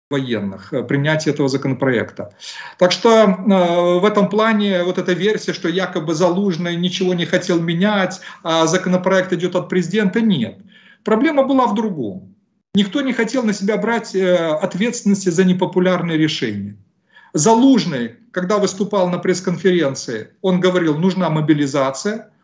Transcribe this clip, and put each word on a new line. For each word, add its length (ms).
военных, 640
э, 120
принятие 500
этого 140
законопроекта. 800
Так 140
что, 180
э, 880
в 60
этом 240
плане 560
вот 140
эта 160
версия, 380
что 160
якобы 460
Залужный 640
ничего 380
не 120
хотел 340
менять, 600
а 220
законопроект 680
идет 240
от 120
президента, 520
нет. 380
Проблема 400
была 240
в 80
другом. 640
Никто 240
не 120
хотел 300
на 100
себя 240
брать, 380
э, 220
ответственности 680
за 140
непопулярные 720
решения. 600
Залужный, 760
когда 280
выступал 520
на 80
пресс-конференции, 1080
он 200
говорил: 380
«Нужна 320
мобилизация, 1000